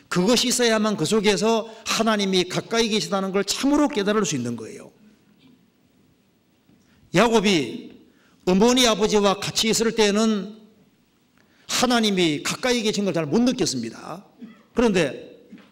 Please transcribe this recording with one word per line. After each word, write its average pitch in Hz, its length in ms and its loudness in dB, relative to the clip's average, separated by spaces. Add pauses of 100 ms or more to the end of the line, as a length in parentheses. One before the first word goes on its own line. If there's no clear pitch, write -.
그것이 214 400 2
있어야만 220 500 0
그 156 80 -2
속에서 208 640 0 (160)
하나님이 202 640 0
가까이 226 380 -2
계시다는 196 440 -2
걸 196 120 0
참으로 285 440 0
깨달을 208 380 0
수 151 100 -4
있는 120 200 -4
거예요. 107 360 -16 (2250)
야곱이 190 800 2 (540)
어머니 240 400 4
아버지와 208 480 2
같이 - 340 -4
있을 220 260 0
때는 208 640 0 (1080)
하나님이 202 760 0
가까이 247 400 -2
계신 202 220 -2
걸 185 100 -2
잘 160 120 -2
못 156 160 0
느꼈습니다. 160 840 -4 (500)
그런데 185 580 0 (400)